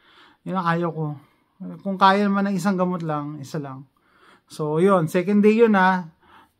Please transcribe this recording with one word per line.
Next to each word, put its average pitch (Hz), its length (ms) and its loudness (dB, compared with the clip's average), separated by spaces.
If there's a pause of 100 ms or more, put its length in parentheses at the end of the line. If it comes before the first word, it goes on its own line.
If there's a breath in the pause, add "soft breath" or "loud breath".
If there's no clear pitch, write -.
(460 soft breath)
Yun 180 160 -6
ang 170 80 -4
ayaw 170 240 -2
ko. 156 140 -6 (720 soft breath)
Kung 196 160 -6
kaya 196 320 4
naman 196 180 0
ng 202 80 -2
isang 185 220 0
gamot 180 240 -2
lang, 151 400 -6
isa 135 160 -10
lang. 139 320 -12 (560 soft breath)
So, 151 320 -6
yun. 180 320 2
Second 190 320 2
day 220 240 6
yun, 220 80 4
ah. 185 400 0 (460 soft breath)